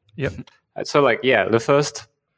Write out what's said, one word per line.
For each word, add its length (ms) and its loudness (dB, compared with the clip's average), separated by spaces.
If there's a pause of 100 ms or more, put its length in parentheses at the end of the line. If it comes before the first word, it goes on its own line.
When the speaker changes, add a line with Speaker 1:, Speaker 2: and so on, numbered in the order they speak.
(160)
Speaker 1:
Yep. 180 -6 (500)
Speaker 2:
So, 180 2
like, 200 2
yeah, 260 2
the 120 2
first 460 -2 (320)